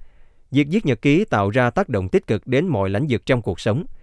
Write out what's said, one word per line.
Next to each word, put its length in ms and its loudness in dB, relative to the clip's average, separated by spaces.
Việc 200 2
viết 160 0
nhật 160 0
ký 220 4
tạo 260 0
ra 200 2
tác 180 -2
động 200 -2
tích 180 0
cực 200 -2
đến 200 0
mọi 240 0
lĩnh 180 -2
vực 180 -2
trong 160 0
cuộc 180 -6
sống. 260 -2